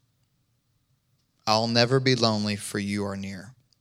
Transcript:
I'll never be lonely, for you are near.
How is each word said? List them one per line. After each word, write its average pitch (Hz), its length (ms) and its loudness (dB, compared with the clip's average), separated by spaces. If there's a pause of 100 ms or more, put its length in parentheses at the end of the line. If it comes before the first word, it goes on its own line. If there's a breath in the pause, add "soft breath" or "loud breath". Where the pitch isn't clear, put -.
(1500)
I'll 110 220 4
never 120 320 4
be 131 160 2
lonely, 107 400 0
for 104 240 -6
you 101 240 -2
are 98 140 -6
near. 98 320 -12 (320)